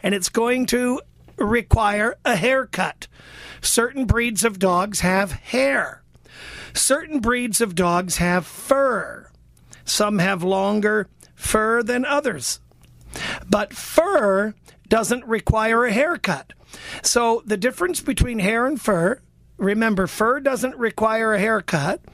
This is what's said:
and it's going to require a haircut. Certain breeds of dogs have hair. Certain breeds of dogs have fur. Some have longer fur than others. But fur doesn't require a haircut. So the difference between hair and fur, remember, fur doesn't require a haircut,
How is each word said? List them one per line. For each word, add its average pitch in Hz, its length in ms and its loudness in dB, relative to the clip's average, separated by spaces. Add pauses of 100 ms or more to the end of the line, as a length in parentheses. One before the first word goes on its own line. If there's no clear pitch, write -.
and 196 120 0
it's 190 160 -4
going 247 360 0
to 247 340 0 (360)
require 214 880 2
a 247 120 2
haircut. 208 720 -2 (540)
Certain 254 460 0
breeds 226 380 2
of 214 140 -2
dogs 185 420 0
have 185 320 0
hair. 247 720 -2 (680)
Certain 311 480 0
breeds 240 400 0
of 208 140 -2
dogs 175 420 0
have 175 300 0
fur. 233 840 -2 (540)
Some 208 340 0
have 180 240 0
longer 202 680 0 (260)
fur 220 480 2
than 247 240 -2
others. 277 540 -2 (880)
But 202 260 0
fur 220 800 2 (340)
doesn't 226 380 0
require 226 580 2
a 240 80 0
haircut. 247 640 -2 (480)
So 233 420 2
the 214 140 -4
difference 294 420 -2
between 247 380 0
hair 226 280 0
and 277 140 -4
fur, 185 400 0 (360)
remember, 202 500 0
fur 240 340 0
doesn't 254 360 -2
require 220 560 0
a 208 60 2
haircut, 190 640 -2 (120)